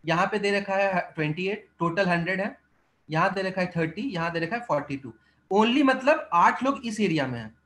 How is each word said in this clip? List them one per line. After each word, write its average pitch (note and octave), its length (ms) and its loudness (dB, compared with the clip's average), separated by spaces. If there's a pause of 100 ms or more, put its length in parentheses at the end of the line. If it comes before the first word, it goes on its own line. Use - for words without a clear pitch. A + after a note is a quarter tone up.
यहाँ E3 220 2
पे G#3 120 -2
दे G3+ 200 0
रखा G3 160 -4
है G3 260 2 (140)
ट्वेंटी D#3 340 -2
एट, G#3 200 -8 (100)
total E3+ 280 0
hundred F3+ 340 0
है, - 180 -6 (520)
यहाँ F3 240 2
दे G3 80 -2
रखा F#3+ 180 -4
है F3+ 160 -2
थर्टी, E3 260 -2
यहाँ E3+ 300 -4
दे E3 80 -2
रखा E3 160 -4
है A#3 60 -6
फ़ोर्टी C#3+ 340 -4
टू। - 160 -12 (380)
Only A#3 340 4
मतलब C4+ 480 2
आठ G#3 300 4
लोग C4 240 -2
इस G#3+ 140 -6
area D#3+ 260 2
में B2 120 -6
हैं। A2 160 -12 (120)